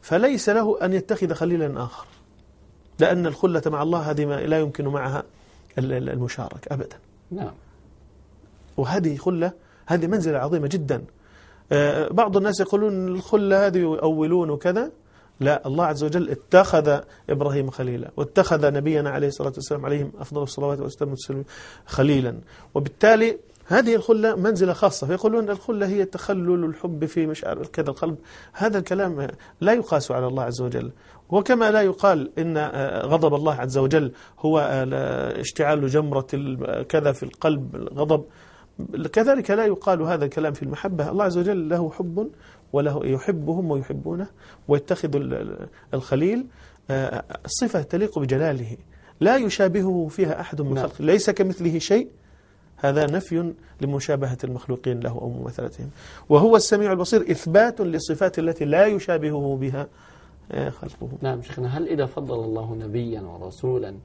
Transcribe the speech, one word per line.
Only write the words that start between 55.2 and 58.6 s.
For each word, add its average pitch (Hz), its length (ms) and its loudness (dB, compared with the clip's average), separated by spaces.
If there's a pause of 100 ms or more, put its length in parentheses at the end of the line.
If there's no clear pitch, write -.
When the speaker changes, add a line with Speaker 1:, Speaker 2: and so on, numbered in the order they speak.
Speaker 1:
مماثلتهم، 123 600 -8 (400)
وهو 185 260 8
السميع 208 360 4
البصير 185 400 2
إثبات 214 500 4
للصفات 170 580 -2
التي 160 260 -2